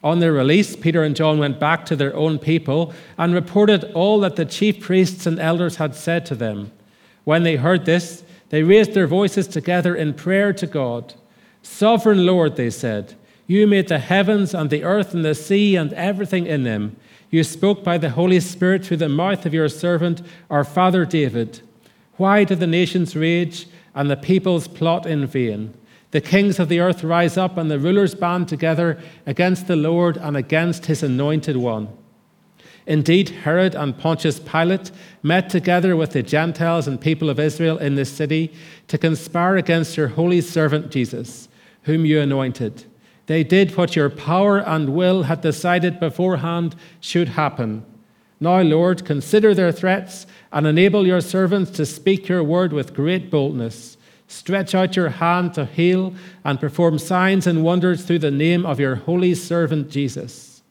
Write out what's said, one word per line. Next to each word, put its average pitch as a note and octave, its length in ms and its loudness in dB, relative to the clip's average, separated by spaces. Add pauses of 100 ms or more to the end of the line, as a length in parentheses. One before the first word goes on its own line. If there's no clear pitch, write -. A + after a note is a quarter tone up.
On E3 180 0
their E3 120 4
release, D3+ 460 2
Peter D#3+ 260 0
and D3+ 100 0
John D#3 260 2
went C#3+ 200 -2
back D#3 280 0
to E3 100 -2
their C#3 180 -2
own D#3 240 -2
people D#3+ 540 -2 (240)
and F3 160 0
reported F#3+ 500 2 (100)
all G3+ 280 2
that F#3+ 160 -2
the E3 80 -2
chief G3+ 340 -2
priests F#3 460 0
and E3 160 -2
elders E3 340 -2
had D3+ 180 -4
said E3+ 340 -4
to C#3 80 -6
them. G#2 360 -6 (540)
When E3 180 2
they E3 140 2
heard E3 260 2
this, E3+ 400 -2 (260)
they D#3 140 0
raised G#3 300 6
their F#3+ 140 2
voices F#3 380 0
together F3 480 -2
in D#3 200 -2
prayer G3 400 0
to G3 120 -6
God. A#2+ 500 -6 (460)
"Sovereign G#3+ 640 4
Lord," F3 300 2
they A#2+ 140 -2
said, G#2+ 460 -6 (300)
"you G#3 220 4
made G3+ 220 2
the D#3 100 0
heavens G3 540 0
and D#3 160 -2
the D3 160 -2
earth G3+ 280 0
and E3+ 120 -2
the D#3 100 0
sea G3 400 2
and D#3 160 0
everything F#3 560 -4
in D3+ 160 -2
them. G#2+ 320 -4 (340)
You E3 140 2
spoke G3 400 0
by F3 140 0
the D3+ 140 -2
Holy F3 280 2
Spirit F#3 460 -2
through E3+ 180 -2
the D#3 60 0
mouth F3+ 360 -2
of D3+ 80 -4
your D#3+ 140 2
servant, E3+ 540 -2 (280)
our D3 140 0
father F3+ 400 2
David. A#2+ 560 -2 (560)
Why G3 300 4
do G3 100 0
the F3 120 0
nations E3+ 500 0
rage E3+ 500 -2 (280)
and C#3+ 140 -2
the C#3 60 2
peoples F#3 520 0
plot E3 380 -2
in D3+ 200 -2
vain? A2 480 -4 (380)
The D3+ 100 2
kings G3 380 2
of E3+ 100 0
the E3+ 100 2
earth F3+ 240 0
rise E3+ 340 2
up F#3 200 -2
and D#3+ 120 -2
the D3 100 -2
rulers F#3+ 360 2
band F3 320 -2
together D#3+ 500 -2 (280)
against F3+ 420 0
the F3+ 80 0
Lord E3 420 0
and D3+ 180 -6
against E3 520 -2
his D#3 160 -2
anointed D3 540 -2
one." A2 320 -4 (960)
Indeed, D#3+ 420 2 (140)
Herod E3+ 320 0
and C#3+ 220 -6
Pontius D#3+ 420 -2
Pilate F3+ 520 -2 (300)
met F#3 280 0
together F3+ 460 2
with D#3+ 160 -2
the C3 120 -2
Gentiles E3 640 -2
and C3 120 -6
people D#3 300 -2
of C#3 100 -4
Israel D#3 380 0
in C#3+ 180 -2
this C#3 140 -2
city D#3 420 -4 (360)
to D3+ 100 -4
conspire F3 580 0
against E3 420 0
your D3 120 0
holy E3+ 320 0
servant D3+ 500 -2
Jesus, A#2+ 560 -6 (360)
whom D#3+ 220 0
you D3+ 140 2
anointed. C3 680 -4 (400)
They D#3 180 0
did F#3+ 340 2
what F3 180 0
your C#3+ 140 2
power F#3+ 480 0
and D#3 320 -2
will F3+ 340 2
had D#3+ 180 -2
decided F3 580 0
beforehand E3+ 760 -2 (240)
should F3 300 -2
happen. A2+ 540 -4 (560)
Now, F3+ 220 4
Lord, F3 440 2
consider G#3 480 2
their F3+ 180 2
threats F#3 540 -2 (260)
and D3+ 140 0
enable F#3 400 4
your F3+ 160 2
servants F#3+ 500 0
to D#3 140 -4
speak F#3+ 420 -2
your F3+ 140 0
word E3 320 0
with C#3 220 -6
great D#3+ 340 -2
boldness. C3+ 680 -4 (300)
Stretch - 460 -4
out F#3 220 2
your F3 140 0
hand F3 460 0
to D3 100 -4
heal F#3 480 0 (320)
and C#3 140 -2
perform D#3 380 0
signs F#3 480 0
and E3 180 2
wonders F3+ 400 2
through E3+ 160 0
the D3 120 0
name E3 340 2
of C#3+ 140 -4
your C3+ 160 0
holy F3+ 400 0
servant D#3+ 560 -2
Jesus. - 800 -8